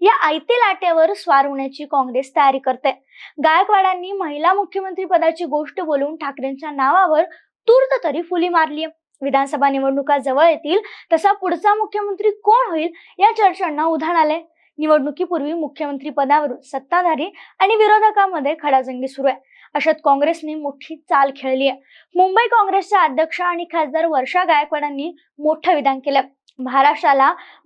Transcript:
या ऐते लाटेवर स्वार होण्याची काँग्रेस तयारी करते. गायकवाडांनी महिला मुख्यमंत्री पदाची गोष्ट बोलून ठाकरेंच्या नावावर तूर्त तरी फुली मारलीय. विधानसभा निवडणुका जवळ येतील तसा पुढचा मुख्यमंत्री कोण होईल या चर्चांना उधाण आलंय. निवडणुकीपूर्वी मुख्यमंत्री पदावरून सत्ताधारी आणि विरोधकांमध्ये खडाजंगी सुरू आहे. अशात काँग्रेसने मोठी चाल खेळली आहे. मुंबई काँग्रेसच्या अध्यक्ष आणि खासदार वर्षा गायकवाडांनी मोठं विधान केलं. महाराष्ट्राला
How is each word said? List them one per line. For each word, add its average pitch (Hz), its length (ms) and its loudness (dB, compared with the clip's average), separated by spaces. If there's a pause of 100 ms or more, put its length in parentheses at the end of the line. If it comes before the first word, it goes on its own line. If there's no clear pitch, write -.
या 359 280 4
ऐते 311 240 -2
लाटेवर 381 600 2
स्वार 285 340 2
होण्याची 269 380 -8
काँग्रेस 269 520 -4
तयारी 277 220 2
करते. 269 320 -2 (540)
गायकवाडांनी 370 680 2
महिला 330 400 -2
मुख्यमंत्री 381 520 -6
पदाची 330 400 0
गोष्ट 302 360 -6
बोलून 302 360 -4
ठाकरेंच्या 277 540 -10
नावावर 311 540 2 (440)
तूर्त 523 360 4
तरी 311 180 -4
फुली 349 260 -2
मारलीय. 320 380 -2 (360)
विधानसभा 277 460 0
निवडणुका 277 500 0
जवळ 269 260 0
येतील 330 340 2 (340)
तसा 330 200 2
पुढचा 392 420 0
मुख्यमंत्री 415 560 -2
कोण 440 400 2
होईल 320 220 -4 (260)
या 440 180 4
चर्चांना 339 480 0
उधाण 320 320 -2
आलंय. 311 240 2 (380)
निवडणुकीपूर्वी 302 720 0
मुख्यमंत्री 285 580 -8
पदावरून 285 500 0
सत्ताधारी 330 720 -4 (260)
आणि 392 180 2
विरोधकांमध्ये 415 840 2
खडाजंगी 262 460 -2
सुरू 269 200 -2
आहे. 262 80 0 (380)
अशात 302 200 0 (100)
काँग्रेसने 302 500 0
मोठी 294 420 -12 (120)
चाल 277 280 2
खेळली 262 320 -2
आहे. 269 120 -6 (360)
मुंबई 381 300 2
काँग्रेसच्या 392 540 0
अध्यक्ष 320 400 0
आणि 349 320 -4
खासदार 320 340 -2
वर्षा 320 380 -2
गायकवाडांनी 294 720 -2 (220)
मोठं 311 360 0
विधान 269 240 0
केलं. 277 220 -2 (380)
महाराष्ट्राला 277 760 2 (320)